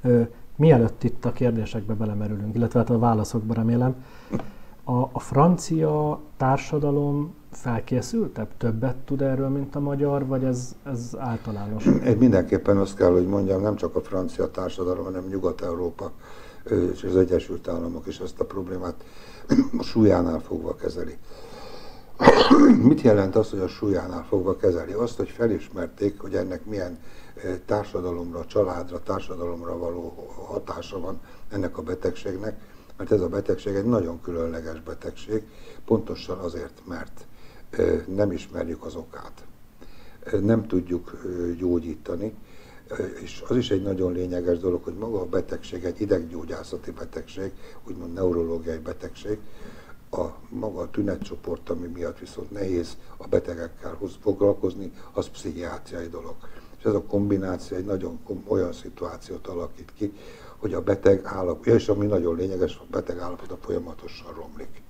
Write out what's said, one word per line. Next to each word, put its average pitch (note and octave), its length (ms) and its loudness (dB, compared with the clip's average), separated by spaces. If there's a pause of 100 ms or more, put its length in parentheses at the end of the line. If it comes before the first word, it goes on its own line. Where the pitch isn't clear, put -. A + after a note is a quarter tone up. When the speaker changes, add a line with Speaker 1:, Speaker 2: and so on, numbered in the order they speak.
Speaker 1:
Ö, A#2+ 200 8 (340)
mielőtt C3 480 8
itt - 200 2
a A#2 80 2
kérdésekbe A2 600 0
belemerülünk, G#2 600 -2
illetve A#2 240 4
hát A2+ 120 4
a A#2 80 4
válaszokba, A2 560 2
remélem, A#2+ 500 2 (800)
a, B2 280 2
a A#2+ 60 -6
francia D3+ 1000 4 (160)
társadalom C#3+ 1000 2 (180)
felkészültebb? B2 1040 -2
Többet A#2 400 0
tud C#3 260 -2
erről, C3+ 260 2
mint C#3 280 -2
a C#3+ 40 -2
magyar, C#3+ 460 2
vagy C3 180 0
ez, B2 300 -2 (100)
ez A#2+ 340 -6
általános? G#2+ 680 -4
Speaker 2:
Én B2 320 6
mindenképpen G2+ 600 6
azt F#2+ 200 2
kell, F2+ 160 8
hogy F2+ 140 6
mondjam, F#2+ 340 2
nem G#2 160 2
csak F2+ 200 -2
a F2+ 40 2
francia F#2+ 500 -2
társadalom, F#2 540 -2
hanem F#2 240 -6
Nyugat-Európa, F2+ 840 -2 (520)
ö, F2+ 240 2
és - 140 -4
az F#2 140 2
Egyesült F2 520 4
Államok E2 380 -4
is F2 120 -8
ezt - 220 -6
a - 40 2
problémát F2+ 600 -6 (420)
<clears throat> - 320 4
a - 40 -2
súlyánál F2+ 580 6
fogva E2 340 -6
kezeli. E2+ 420 -6 (1000)
<clears throat> C4 720 10
Mit D3+ 120 8
jelent G2+ 360 8
az, A2 140 4
hogy G2+ 100 -4
a F#2 80 0
súlyánál F2+ 600 -2
fogva F#2 280 2
kezeli? E2+ 360 2
Azt, A#2 240 -2
hogy F#2+ 120 -2
felismerték, G2+ 920 -2
hogy G2 140 -8
ennek F#2 320 -2
milyen, F2+ 320 -6 (460)
ö, F#2 100 -2 (120)
társadalomra, F2 800 -2
családra, F2 560 0
társadalomra E2+ 760 -4
való E2+ 500 -6 (180)
hatása - 540 -6
van F2 200 -4 (300)
ennek F#2+ 280 -2
a - 40 -8
betegségnek, F#2+ 800 -4 (360)
mert G2 160 0
ez G#2 80 6
a F2 80 2
betegség G2 460 0
egy G2 100 2
nagyon F2 360 2
különleges E2 600 -4
betegség, E2+ 640 -6 (420)
pontosan F#2+ 540 -2
azért, E2+ 500 -8
mert, E2+ 380 -10 (440)
ö, E2+ 260 2 (180)
nem G2+ 180 2
ismerjük E2 520 -6
az E2 100 -10
okát. - 500 -14 (800)
Ö, G#2 160 0
nem A2 260 4
tudjuk, F2 580 -2
ö, F2 300 -4
gyógyítani, F2 800 -2 (540)
ö, - 140 -6
és - 460 -8
az A#2+ 80 4
is A#2+ 140 2
egy F#2+ 120 2
nagyon F#2 300 0
lényeges F2 460 0
dolog, F2 260 0
hogy E2+ 100 -8
maga G#2+ 260 -4
a F2 60 -4
betegség F2+ 580 -4
egy F2 160 -4
ideggyógyászati E2+ 880 -4
betegség, - 640 -8 (360)
úgymond F2 240 -8
neurológiai E2+ 680 0
betegség. F2 600 -6 (720)
A - 140 -2 (240)
maga F#2+ 320 -6
a E2 100 -6
tünetcsoport, - 800 -4
ami E2+ 160 -4
miatt E2+ 320 -6
viszont - 320 -12
nehéz F#2+ 460 -2 (200)
a - 100 -12
betegekkel E2 720 -2
hoz-, F#2 220 -8
foglalkozni, G2 720 2 (200)
az F#2+ 160 -4
pszichiátriai E2+ 800 -8
dolog. E2 260 -8 (440)
És - 60 -16
ez A2 100 2
a G2 80 2
kombináció F#2+ 720 0
egy F#2 80 -4
nagyon F#2 400 -4
kom-, F#2 240 -8
olyan F#2 240 2
szituációt E2+ 760 -10
alakít E2+ 480 -8
ki, G#2 180 -6 (460)
hogy F#2+ 160 -4
a E2+ 80 -2
beteg G2 420 6
állap-, F2+ 420 -4
ja, A#2 80 8
és - 140 4
ami G2+ 180 2
nagyon E2+ 300 2
lényeges, F#2 400 -2
a - 140 -18
beteg - 280 -4
állapota F2 420 -8
folyamatosan - 760 -8
romlik. - 560 -12